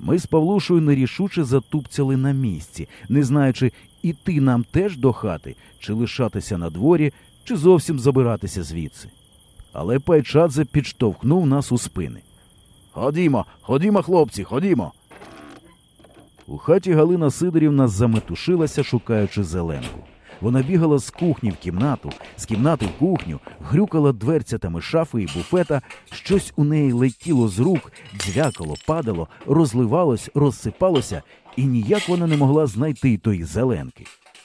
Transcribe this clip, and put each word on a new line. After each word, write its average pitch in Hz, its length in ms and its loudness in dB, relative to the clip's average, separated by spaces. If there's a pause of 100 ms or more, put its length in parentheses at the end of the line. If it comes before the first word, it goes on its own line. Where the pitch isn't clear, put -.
Ми - 180 0
з - 80 -4
Павлушею 170 540 2
нерішуче 151 640 0
затупцяли 135 720 -2
на 135 160 0
місці, 113 560 -4 (200)
не 143 140 4
знаючи, 135 500 2 (300)
іти 165 380 -2
нам 127 300 4
теж 180 260 0
до 123 160 2
хати, 80 440 -6 (220)
чи - 140 -8
лишатися 110 680 -2
на 85 120 -4
дворі, 143 420 2 (320)
чи 247 120 -4
зовсім 165 420 4
забиратися 117 640 0
звідси. 80 460 -10 (640)
Але 95 260 -2
Пайчадзе 151 680 2
підштовхнув 143 800 0
нас 139 260 0
у 123 60 2
спини. 69 420 -8 (720)
«Ходімо, 139 540 0 (140)
ходімо, 175 420 0
хлопці, 151 420 0
ходімо!» 127 480 -2 (1500)
У 73 120 -12
хаті 180 340 2
Галина 160 380 2
Сидорівна 151 580 2
заметушилася, 123 920 0
шукаючи 107 640 -2
зеленку. 80 560 -6 (400)
Вона 123 220 0
бігала 160 360 2
з - 120 -6
кухні 143 400 -2
в 82 60 -6
кімнату, 90 560 -4 (240)
з - 100 -12
кімнати 127 400 0
в 87 120 -8
кухню, 135 420 -2 (200)
грюкала 151 520 2
дверцятами 110 680 -4
шафи 156 420 -2
і 85 140 -4
буфета, 151 460 -2 (300)
щось - 440 -2
у 147 80 2
неї 147 280 2
летіло 123 560 2
з 92 100 -4
рук, 156 340 0 (260)
дзвякало, 95 560 -4 (120)
падало, 117 420 -2 (180)
розливалось, 131 880 2
розсипалося, 143 880 0 (340)
і 131 100 0
ніяк 127 420 0
вона 175 180 0
не 156 100 2
могла 143 300 4
знайти 123 520 0
тої 92 260 -2
зеленки. 82 600 -4 (400)